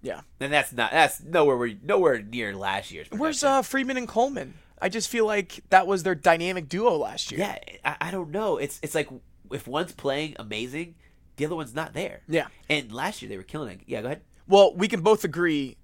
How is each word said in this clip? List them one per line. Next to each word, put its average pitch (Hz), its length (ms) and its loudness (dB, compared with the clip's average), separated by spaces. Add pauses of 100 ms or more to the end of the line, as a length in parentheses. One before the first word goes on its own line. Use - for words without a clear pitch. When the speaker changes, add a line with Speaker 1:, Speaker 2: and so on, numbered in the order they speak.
Speaker 1:
Yeah. 127 180 -10 (180)
Speaker 2:
And 139 140 -4
that's 147 200 2
not, 120 200 0
that's 151 300 4
nowhere 147 340 4
where, 120 140 0 (120)
nowhere 160 400 2
near 107 320 -6
last 98 380 -4
year's 78 180 -14
Speaker 1:
Where's, 285 300 -4
Speaker 2:
production. 294 80 2
Speaker 1:
uh, 269 140 4
Freeman 269 340 -2
and 247 100 -6
Coleman? 254 480 -2 (260)
I 190 80 0
just 214 200 -4
feel 226 180 2
like 208 440 -4
that 185 180 8
was 190 160 0
their 185 100 2
dynamic 170 540 2
duo 190 280 2
last 120 360 -6
year. 139 80 -6
Speaker 2:
Yeah, 202 180 -4 (260)
I, 147 120 -2 (120)
I - 40 -6
don't 175 180 -6
know. 196 280 -2
It's, 143 240 -6
it's 151 120 -8
like 151 140 0 (420)
if - 160 -8
one's 151 260 -4
playing 143 460 -4
amazing, 123 560 -8 (420)
the 147 100 -4
other 160 100 -4
one's 131 180 -10
not 156 180 -6
there. - 360 -8
Speaker 1:
Yeah. 156 180 0 (220)
Speaker 2:
And 135 240 -2
last 151 280 -6
year - 80 -14
they 104 80 -10
were 92 60 -12
killing 113 380 -10
it. - 60 -
Yeah, 113 160 -6
go 117 40 -8
ahead. 147 140 -8 (260)
Speaker 1:
Well, 196 300 8
we 190 100 2
can 214 140 -2
both 214 240 4
agree 151 600 -2